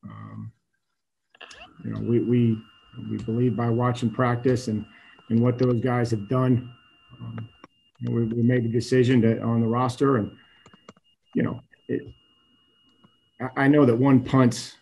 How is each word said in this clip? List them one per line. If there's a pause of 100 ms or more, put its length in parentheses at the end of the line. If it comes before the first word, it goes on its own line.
Um, (1300)
you
know,
we,
we, (520)
we
believe
by
watching
practice
and, (460)
and
what
those
guys
have
done, (480)
um, (520)
you
know,
we,
we
made
the
decision
to,
on
the
roster,
and, (1000)
you
know, (260)
it, (1400)
I,
I
know
that
one
punt's